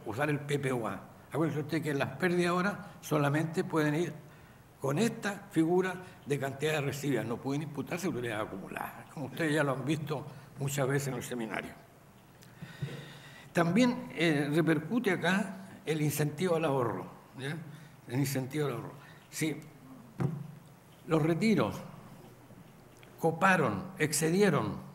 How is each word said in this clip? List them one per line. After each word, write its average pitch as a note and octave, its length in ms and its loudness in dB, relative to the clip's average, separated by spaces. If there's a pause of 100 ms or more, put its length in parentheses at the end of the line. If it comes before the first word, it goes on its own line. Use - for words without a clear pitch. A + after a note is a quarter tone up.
usar B2 240 0
el C#3+ 100 0
P C#3+ 200 -2
P C3 140 0
U A2+ 140 -2
A. G2 120 -4 (320)
Acuérdense D3 300 0
usted D#3+ 200 -2
que D3+ 120 0
las C3 240 0
pérdidas F3 320 2
ahora F3+ 380 0 (120)
solamente D#3 640 2
pueden D3+ 320 2
ir E3+ 180 0 (680)
con C#3 180 2
esta G#3 520 0
figura F3+ 420 4 (320)
de C#3 140 0
cantidades C#3+ 440 0
recibidas, B2+ 420 0
no A#2 120 -2
pueden C#3 260 -2
imputarse E3+ 460 -4
utilidades A#2 380 -2
acumuladas, - 640 -8
como C#3 140 -6
ustedes D3+ 260 0
ya D3+ 100 4
lo C#3 100 2
han B2+ 120 -4
visto D#3 400 -2 (340)
muchas C#3 300 0
veces C#3 200 2
en C3 40 -4
el A#2 100 -6
seminario. A2 480 -4 (1800)
También, F#3 600 4
eh, D3+ 400 4
repercute E3 580 2
acá F#3 440 2 (300)
el D#3 160 0
incentivo D3+ 540 2
al D#3+ 100 2
ahorro, A#2 400 0 (320)
¿ya? C#3+ 180 -6 (540)
El B2 100 -2
incentivo C#3 480 0
al B2+ 60 -2
ahorro. G2+ 300 -10 (260)
Si D#3 260 -2 (1500)
los D3+ 160 4
retiros E3 520 4 (1400)
coparon, E3 800 2
excedieron D#3 800 2 (180)